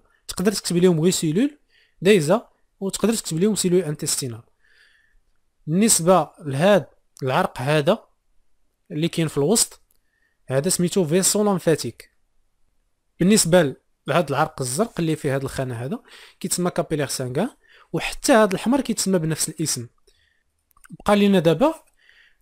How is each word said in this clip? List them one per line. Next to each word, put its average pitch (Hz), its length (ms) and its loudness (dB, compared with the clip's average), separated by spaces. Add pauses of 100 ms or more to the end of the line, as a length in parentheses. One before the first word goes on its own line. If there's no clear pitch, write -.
(280)
تقدر 185 240 -2
تكتب 175 260 -4
لهم 175 240 4
غير 180 100 4
سيلول 180 460 0 (440)
دايزه، 180 440 2 (340)
وتقدر 196 340 -2
تكتب 160 260 -6
لهم 208 160 2
سيلول 180 260 0
انتستينال. 147 600 -6 (1300)
بالنسبه 175 640 2 (160)
لهاد 156 400 2 (380)
العرق 131 380 -2
هذا 151 420 0 (880)
اللي 160 160 -2
كاين 165 200 -2
في - 100 -8
الوسط، 165 440 0 (640)
هذا 143 240 -2
سميتو 175 360 0
فيسو 185 380 0
لامفاتيك. 170 680 -2 (1080)
بالنسبه 180 560 4 (320)
لهاد 147 220 0
العرق 143 320 -2
الزرق 139 380 -4
اللي 160 160 -2
فيه 135 200 -4
هاد 135 80 -4
الخانه 127 320 -6
هذا 135 240 -8 (400)
كيتسمى 175 300 -4
كابيلير 151 380 -4
سانغان، 139 420 -4 (440)
وحتى - 400 -2
هاد 214 160 6
الاحمر 262 320 0
كيتسمى 190 380 -2
بنفس 156 300 -4
الاسم. 135 380 -6 (1040)
بقى - 260 0
لينا 202 240 4
دابا 165 340 2 (680)